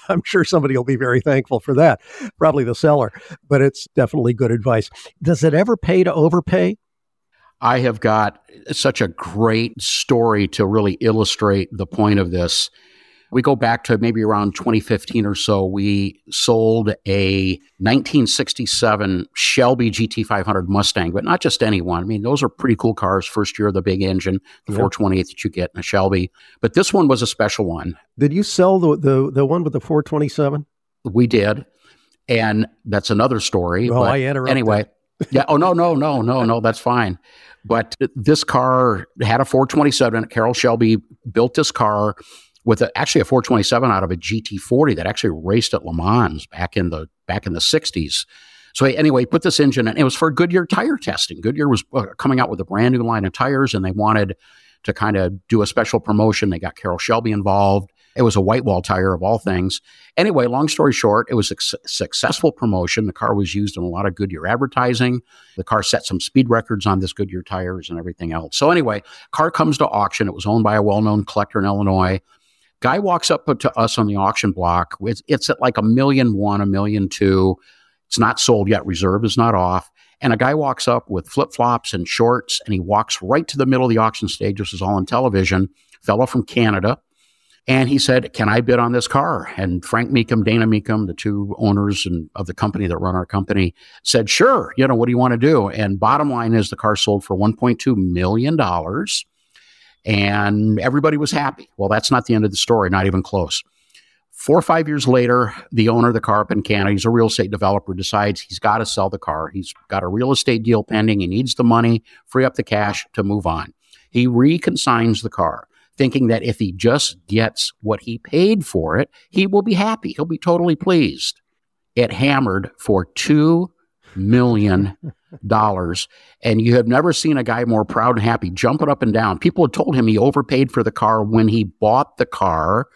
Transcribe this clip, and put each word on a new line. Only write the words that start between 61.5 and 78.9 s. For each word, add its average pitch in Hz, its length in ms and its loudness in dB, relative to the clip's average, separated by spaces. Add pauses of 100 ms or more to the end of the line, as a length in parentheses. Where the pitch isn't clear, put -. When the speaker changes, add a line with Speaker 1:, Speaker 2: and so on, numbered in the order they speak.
Speaker 2:
a - 80 -10
su-, - 260 -6
successful - 680 -2
promotion. 101 540 -2
The 92 60 -4
car 113 220 -2
was 95 220 -2
used 101 200 -4
in 90 60 -8
a 90 60 -4
lot 90 180 -4
of 90 80 -4
Goodyear 90 320 -6
advertising. 123 760 -2 (360)
The 95 80 -6
car 107 180 0
set - 240 -2
some 92 140 -4
speed 131 280 0
records 113 380 -2
on 95 140 0
this 92 120 -4
Goodyear 92 300 -8
tires 92 480 -8
and 85 80 -10
everything 85 340 -10
else. 80 240 -8
So 147 140 2
anyway, 127 320 0 (300)
car 156 180 -2
comes 156 280 0
to 151 100 2
auction. 104 400 -2
It - 60 -8
was 92 120 -10
owned 110 160 2
by 107 140 2
a 107 60 2
well-known 104 420 0
collector - 340 -4
in 98 60 0
Illinois. 95 560 0 (580)
Guy 139 220 0
walks 180 320 0
up - 140 -4 (120)
to - 200 -4
us 117 200 0
on 107 80 2
the 101 80 -2
auction 98 380 0
block. 87 480 -2
It's, 104 260 -6
it's - 240 0
at, - 100 -4
like, 123 160 0
a 104 60 -2
million 123 540 2
one, 101 240 0
a 101 60 0
million 98 420 0
two. 95 480 2 (500)
It's - 120 -4
not 117 200 2
sold 104 300 2
yet. 101 180 0
Reserve 95 380 0